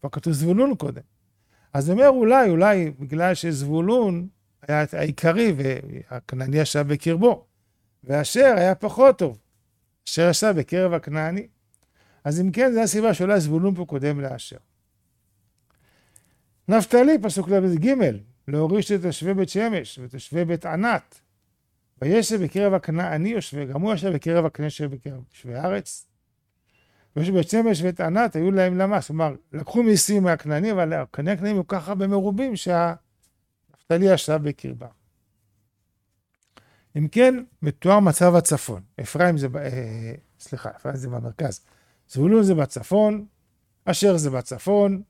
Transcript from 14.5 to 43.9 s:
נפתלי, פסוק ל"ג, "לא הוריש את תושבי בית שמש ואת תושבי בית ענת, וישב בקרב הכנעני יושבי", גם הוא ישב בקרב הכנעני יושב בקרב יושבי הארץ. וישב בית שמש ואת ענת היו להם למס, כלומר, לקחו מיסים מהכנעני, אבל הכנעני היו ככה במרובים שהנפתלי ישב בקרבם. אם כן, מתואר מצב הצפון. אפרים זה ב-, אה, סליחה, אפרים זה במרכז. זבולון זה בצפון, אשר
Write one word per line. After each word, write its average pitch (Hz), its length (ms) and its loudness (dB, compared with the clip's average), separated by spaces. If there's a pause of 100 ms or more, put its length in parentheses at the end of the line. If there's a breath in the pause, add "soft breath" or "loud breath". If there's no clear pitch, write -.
נפתלי, 240 540 4
פסוק 185 260 -4
ל"ג, 185 460 2 (540)
"לא 143 100 -2
הוריש 180 340 0
את 190 100 0
תושבי 175 320 -4
בית 185 140 -2
שמש 196 500 -4
ואת 127 120 -16
תושבי 147 340 -6
בית 170 220 -4
ענת, 185 540 -2 (840)
וישב 202 400 0
בקרב 190 320 0
הכנעני 170 540 -2
יושבי", 147 380 -6
גם 135 140 -6
הוא 214 140 0
ישב 185 200 -4
בקרב 165 320 0
הכנעני 151 200 -6
יושב 147 280 -6
בקרב 135 360 -14
יושבי 123 240 -16
הארץ. 185 540 -8 (1080)
וישב 170 180 -2
בית 170 140 2
שמש 214 340 0
ואת 180 180 -4
ענת 185 360 0
היו 165 140 0
להם 185 280 2
למס, 196 280 0
כלומר, 156 280 -2 (180)
לקחו 156 300 -2
מיסים 208 400 4
מהכנעני, 165 500 0
אבל 170 200 0
הכנעני 165 560 -4
היו 202 180 -2
ככה 170 280 -6
במרובים 196 600 -2
שהנפתלי - 1600 -2
ישב 156 300 0
בקרבם. 131 440 -8 (2000 soft breath)
אם 151 120 -2
כן, 254 360 2 (180)
מתואר 175 380 4
מצב 175 340 4
הצפון. 139 480 0 (180)
אפרים 165 380 0
זה 135 100 -4
ב-, 123 80 -8
אה, 120 560 -8 (280)
סליחה, - 300 -12
אפרים - 260 -10
זה 131 120 -10
במרכז. 120 520 -8 (480)
זבולון 190 340 4
זה 190 120 4
בצפון, 202 720 0 (580)
אשר 185 320 2